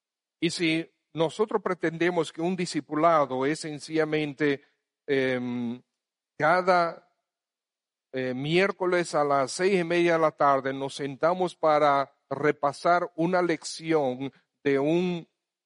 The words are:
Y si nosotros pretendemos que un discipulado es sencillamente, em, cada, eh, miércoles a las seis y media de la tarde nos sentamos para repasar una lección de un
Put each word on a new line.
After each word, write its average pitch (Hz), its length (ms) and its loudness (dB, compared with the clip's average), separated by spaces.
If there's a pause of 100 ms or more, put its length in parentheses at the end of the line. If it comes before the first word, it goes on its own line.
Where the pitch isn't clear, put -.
(400)
Y 165 100 0
si 160 380 -2 (240)
nosotros 196 500 -2
pretendemos 170 720 -2
que 160 80 -12
un 180 140 -2
discipulado 151 920 0
es 156 140 -2
sencillamente, 151 1040 -2 (420)
em, 123 760 -2 (560)
cada, 175 720 0 (1000)
eh, 127 220 -4
miércoles 175 800 0
a 147 100 2
las 139 280 0
seis 185 280 2
y 170 40 -2
media 170 280 2
de 165 60 2
la 156 140 2
tarde 135 400 2
nos 135 220 -8
sentamos 160 640 -2
para 147 580 2 (160)
repasar 151 840 0
una 180 240 0
lección 151 880 -2 (320)
de 139 160 2
un 170 480 0 (400)